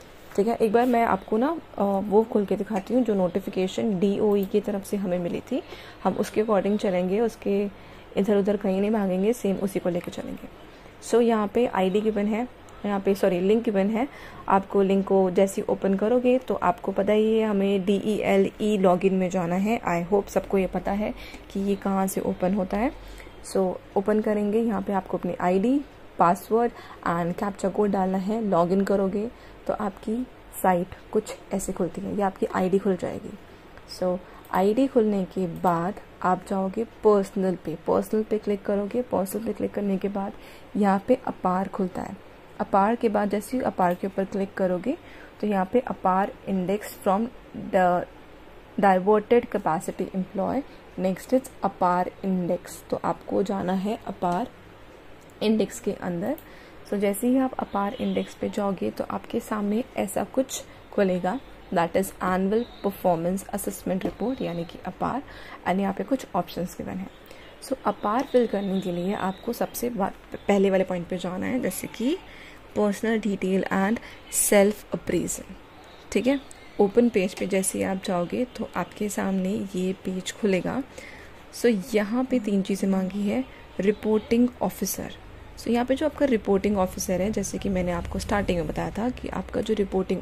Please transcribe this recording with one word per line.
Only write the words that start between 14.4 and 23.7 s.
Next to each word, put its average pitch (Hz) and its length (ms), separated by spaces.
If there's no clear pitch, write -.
आपको 196 340
link 196 240
को 190 240
जैसे 196 300
ही 202 120
open 196 220
करोगे, 247 440
तो 214 160
आपको - 380
पता 202 200
ही 220 260
है 220 80
हमें 196 380
डीईएलई 196 920
login 190 360
में 185 160
जाना 175 240
है। 214 340
I 175 240
hope 202 160
सबको 196 300
ये 185 80
पता 185 260
है 208 220
कि 196 100
ये 196 160
कहाँ 196 300
से 190 140
open 190 340
होता 196 220
है। 247 160
So 190 200